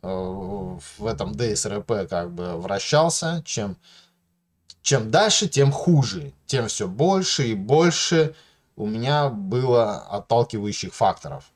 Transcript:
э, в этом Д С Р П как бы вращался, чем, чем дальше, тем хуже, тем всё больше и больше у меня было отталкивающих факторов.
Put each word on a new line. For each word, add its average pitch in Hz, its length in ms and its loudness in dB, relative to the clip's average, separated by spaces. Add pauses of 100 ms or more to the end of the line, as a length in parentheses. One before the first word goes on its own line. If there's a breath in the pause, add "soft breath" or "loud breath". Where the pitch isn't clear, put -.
э, 92 40 -10 (920)
в 104 60 -8
этом 104 300 -4
Д 110 200 -2
С - 100 -4
Р 104 180 -6
П 101 240 -2
как 87 260 -4
бы 87 240 -6
вращался, 156 880 0
чем, 101 320 -6 (1040 soft breath)
чем 113 280 0
дальше, 208 380 4
тем 139 220 4
хуже, 139 640 2 (140)
тем 123 200 -2
всё 101 200 -4
больше 120 640 0
и 110 60 0
больше 156 800 2 (420 loud breath)
у 104 100 -6
меня 135 420 0
было 117 720 2
отталкивающих 104 920 -2
факторов. 76 640 -2